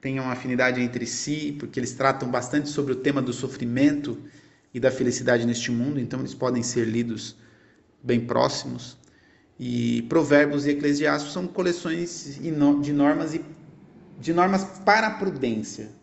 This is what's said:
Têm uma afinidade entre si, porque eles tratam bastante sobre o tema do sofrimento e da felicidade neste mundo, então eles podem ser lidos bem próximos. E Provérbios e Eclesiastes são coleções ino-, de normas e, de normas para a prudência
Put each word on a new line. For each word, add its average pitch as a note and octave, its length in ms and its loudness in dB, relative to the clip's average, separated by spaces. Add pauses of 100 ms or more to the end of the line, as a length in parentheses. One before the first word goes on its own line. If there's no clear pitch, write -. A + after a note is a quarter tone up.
Têm C3+ 180 -4
uma B2+ 120 -4
afinidade B2 480 0
entre A#2+ 260 -2
si, D3 520 -4
porque - 220 -6
eles A#2+ 120 -4
tratam C3+ 380 2
bastante C3+ 380 -2
sobre C3+ 240 -2
o B2 40 0
tema C#3 260 0
do B2 100 -2
sofrimento C3 880 0 (540)
e B2 40 -4
da B2+ 120 4
felicidade A#2+ 560 2
neste A#2 260 -2
mundo, C3+ 260 0
então B2+ 220 -4
eles - 140 -8
podem B2 280 0
ser A#2 240 0
lidos A2+ 480 -4 (680)
bem B2 180 2
próximos. B2+ 760 -2 (600)
E A#2+ 440 0
Provérbios C#3+ 640 4
e D3 40 2
Eclesiastes D3 600 0
são F3+ 140 -4
coleções E3+ 1000 -4
ino-, D3 360 4
de C#3+ 120 -2
normas D3+ 420 2
e, E3 80 -4 (760)
de E3 140 -2
normas F#3+ 300 4 (200)
para A3 220 6
a G#3+ 60 0
prudência A#2 760 -4 (120)